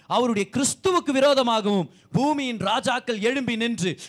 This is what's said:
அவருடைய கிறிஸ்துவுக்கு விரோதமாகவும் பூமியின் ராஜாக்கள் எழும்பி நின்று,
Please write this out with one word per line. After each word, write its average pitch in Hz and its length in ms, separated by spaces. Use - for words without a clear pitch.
அவருடைய 202 460
கிறிஸ்துவுக்கு 294 580
விரோதமாகவும் 233 800
பூமியின் 269 460
ராஜாக்கள் 240 600
எழும்பி 247 360
நின்று, 202 420